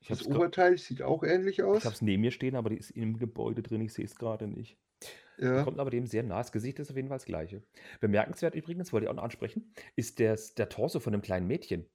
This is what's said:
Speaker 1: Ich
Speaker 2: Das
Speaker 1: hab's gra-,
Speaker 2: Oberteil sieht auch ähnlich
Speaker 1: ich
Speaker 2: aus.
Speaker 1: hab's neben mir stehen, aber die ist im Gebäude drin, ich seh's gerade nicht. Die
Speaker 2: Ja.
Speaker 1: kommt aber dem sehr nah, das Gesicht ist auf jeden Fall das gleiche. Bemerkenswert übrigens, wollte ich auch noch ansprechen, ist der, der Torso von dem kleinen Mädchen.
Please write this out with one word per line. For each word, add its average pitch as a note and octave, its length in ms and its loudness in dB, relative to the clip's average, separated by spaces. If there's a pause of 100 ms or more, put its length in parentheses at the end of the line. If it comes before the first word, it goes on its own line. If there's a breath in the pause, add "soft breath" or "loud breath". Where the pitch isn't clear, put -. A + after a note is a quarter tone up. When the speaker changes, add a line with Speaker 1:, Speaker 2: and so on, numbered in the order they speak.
Speaker 1:
Ich - 80 -20
Speaker 2:
Das A#2 100 -2
Speaker 1:
hab's - 100 -8
gra-, C#3+ 80 2
Speaker 2:
Oberteil F3 400 8
sieht C3 240 -8
auch C#3 220 2
ähnlich F#3 360 2
Speaker 1:
ich F#3+ 40 4
Speaker 2:
aus. G3 220 4
Speaker 1:
hab's A2 160 -2
neben G#2 200 4
mir A#2+ 100 4
stehen, C3 240 -2
aber A2+ 140 0
die A2 80 -2
ist - 140 -14
im A2+ 260 -2
Gebäude A2+ 460 -4
drin, A2 180 -2
ich A2 120 -6
seh's A2 220 -8
gerade A2 320 -4
nicht. A#2 300 -10 (600 loud breath)
Die - 60 -4
Speaker 2:
Ja. B2+ 200 4
Speaker 1:
kommt - 160 -2
aber C#3 100 -2
dem A#2+ 180 -2
sehr G#2+ 160 0
nah, G2 140 -2
das B2 140 -4
Gesicht A#2+ 280 -4
ist C#3+ 100 -10
auf C#3 60 -10
jeden C3+ 140 -4
Fall C3+ 80 -6
das - 80 -12
gleiche. F2+ 380 -8 (360 loud breath)
Bemerkenswert A2 560 2
übrigens, F3 380 -6
wollte G#2+ 120 2
ich - 40 0
auch G#2 60 -4
noch - 80 -8
ansprechen, A2 500 -8 (220 loud breath)
ist - 240 -4
der, A2 180 4 (200)
der G#2 120 0
Torso D3 300 -2
von A#2+ 140 -2
dem G#2 80 0
kleinen F#2 260 0
Mädchen. F#2+ 480 -2